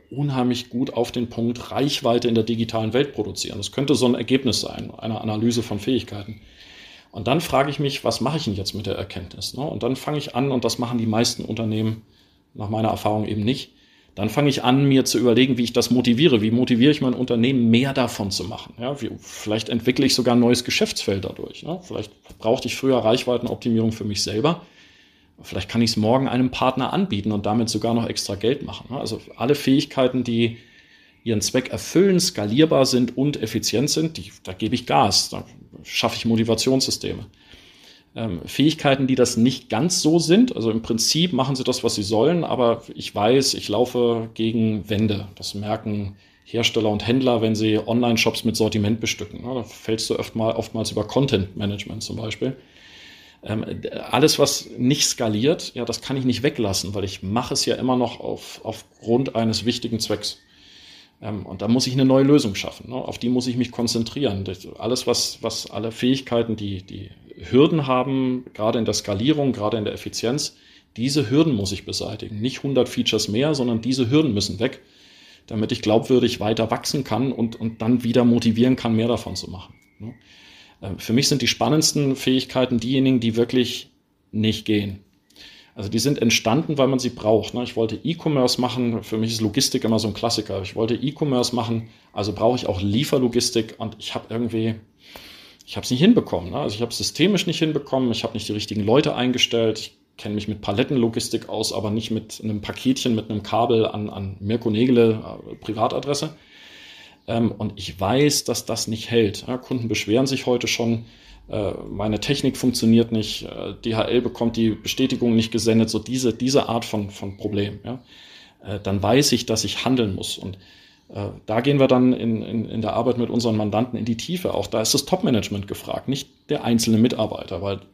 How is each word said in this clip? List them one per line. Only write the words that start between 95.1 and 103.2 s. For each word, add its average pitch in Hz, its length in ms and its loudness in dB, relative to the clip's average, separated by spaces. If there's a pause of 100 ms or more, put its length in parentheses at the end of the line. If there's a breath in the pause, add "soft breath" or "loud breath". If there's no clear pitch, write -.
ich - 100 -14
habe 104 80 -6
es - 80 -6
nicht 127 80 2
hinbekommen, 131 520 4
ne? 117 80 -4
Also 117 160 -4
ich 104 60 -8
habe 120 100 -4
es - 60 -6
systemisch 165 480 0
nicht 165 140 -2
hinbekommen, 143 520 0
ich 113 120 -2
habe 117 100 -4
nicht - 140 -8
die 107 60 -4
richtigen 104 320 -4
Leute 139 300 4
eingestellt, 117 640 0
ich - 180 -14 (180)
kenne 104 200 -6
mich 101 120 -4
mit 107 140 -6
Palettenlogistik 117 880 0
aus, 107 240 -2
aber 104 180 -2
nicht 110 180 -2
mit 110 320 -6
einem 107 200 -4
Paketchen, 127 540 0
mit 110 140 -4